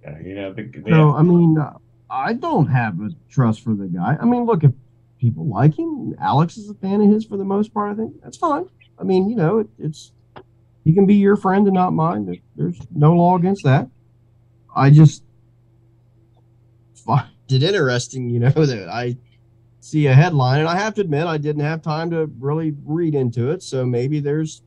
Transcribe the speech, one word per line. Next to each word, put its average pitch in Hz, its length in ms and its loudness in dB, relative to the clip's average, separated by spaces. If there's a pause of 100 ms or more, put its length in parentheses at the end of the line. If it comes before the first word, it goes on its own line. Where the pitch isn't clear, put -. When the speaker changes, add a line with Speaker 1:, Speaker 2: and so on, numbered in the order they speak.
Speaker 1:
Yeah, 76 160 -16
you 92 160 -14
know, 98 180 -10
the, - 100 -12
the - 280 -16
Speaker 2:
So, 151 240 4
I 156 80 2
mean, 170 340 4
uh, 139 160 -6 (380)
I 139 220 -4
don't 262 340 -2
have 113 340 -2
a 107 80 -8 (180)
trust 117 360 -2
for 113 100 -4
the 98 140 -6
guy. 90 340 -4
I - 40 -6
mean, 240 200 0
look, 202 180 0
if 127 80 4 (540)
people 117 220 -4
like 127 300 0
him. 320 440 -8
Alex 156 340 -2
is 208 140 -16
a 208 60 -16
fan 196 260 -4
of 208 80 6
his 220 160 2
for 202 100 -12
the 196 80 -6
most 202 300 -4
part, 208 180 -6
I 202 40 -8
think. - 280 -10
That's - 140 -20
fine. 349 280 -4 (340)
I - 40 -12
mean, 190 240 2
you 240 80 -4
know, 190 240 0
it, 214 80 -4 (120)
it's, - 320 -10 (720)
he 160 100 4
can 196 140 4
be 208 80 6
your 196 200 4
friend 196 300 0
and 196 80 2
not 180 200 0
mine. 165 340 -2
There, 87 80 -8 (200)
there's - 240 -6 (140)
no 151 200 4
law 175 220 4
against 185 280 -2
that. 139 260 2 (880)
I 139 160 4
just 151 320 6 (1700)
find - 320 -2 (240)
it 131 140 2
interesting, 131 680 -2
you 120 100 -2
know, 120 100 2
<laughs> 151 60 2 (100)
that 107 240 -4
I 120 280 -6 (640)
see 151 280 -2
a 131 60 4
headline, 143 460 4
and 160 100 0
I 175 80 -2
have 208 180 -4
to 208 60 -2
admit, 156 240 -2
I 165 120 -2
didn't 147 260 -4
have 156 180 -4
time 165 300 -4
to 160 180 -2 (100)
really 151 360 -4 (100)
read 156 300 -2
into 123 360 -2
it, 180 120 -6
so 131 220 -4
maybe 127 340 -2
there's 151 480 -4